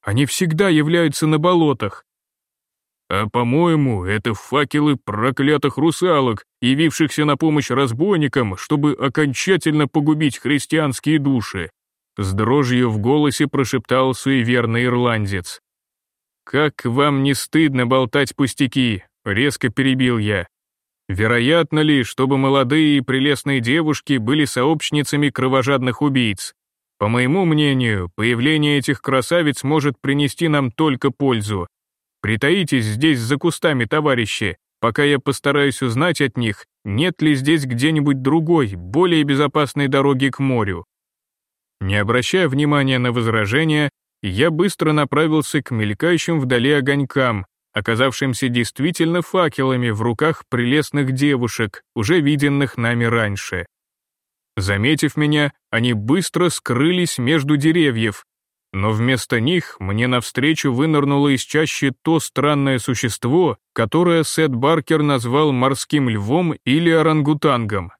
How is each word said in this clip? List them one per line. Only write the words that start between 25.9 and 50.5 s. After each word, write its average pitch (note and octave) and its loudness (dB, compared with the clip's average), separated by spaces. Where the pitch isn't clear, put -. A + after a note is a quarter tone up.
убийц? B2+ -2
По G2+ 0
моему B2+ 2
мнению, C3 0
появление C#3+ 0
этих C3 -2
красавиц C#3+ 0
может C#3+ -2
принести C#3+ -2
нам C#3+ 0
только C#3+ 0
пользу. G#2+ -2
Притаитесь C#3 0
здесь B2+ 0
за A#2 -2
кустами, D3 -2
товарищи, A#2+ -2
пока A#2 0
я C#3+ 2
постараюсь C#3+ -2
узнать C#3 0
от C3 -2
них, A2+ -4
нет C3+ -2
ли D3+ 4
здесь C#3 0
где-нибудь C#3 0
другой, D3+ 0
более D3+ 0
безопасной C#3+ 0
дороги C#3 2
к B2+ -6
морю. A2 -2
Не G2 -2
обращая A#2+ 0
внимания C#3 0
на B2 0
возражения, B2 0
я G#2+ 0
быстро D#3+ 0
направился D3+ 0
к - -12
мелькающим D3 -2
вдали B2+ 2
огонькам, C3+ 0
оказавшимся B2 -2
действительно D#3+ -2
факелами C3 0
в G#2 -4
руках A#2+ -2
прелестных C3 0